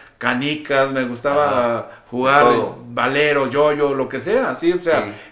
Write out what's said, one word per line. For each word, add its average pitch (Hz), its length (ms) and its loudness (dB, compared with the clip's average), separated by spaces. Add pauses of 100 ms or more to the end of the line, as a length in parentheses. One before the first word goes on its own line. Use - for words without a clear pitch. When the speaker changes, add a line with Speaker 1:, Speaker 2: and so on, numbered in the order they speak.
(200)
Speaker 1:
canicas, 135 720 -2
me 131 140 -2
gustaba 127 760 0
Speaker 2:
Ajá. - 100 -10 (220)
Speaker 1:
jugar 127 340 4
Speaker 2:
Todo. - 320 2 (100)
Speaker 1:
valero, 135 600 0
yoyo, 143 460 2
lo 131 120 -2
que 131 120 -8
sea, 185 360 -2
sí, 170 180 0
o 175 80 -2
sea, 151 240 0
Speaker 2:
Sí. 104 60 -10 (200)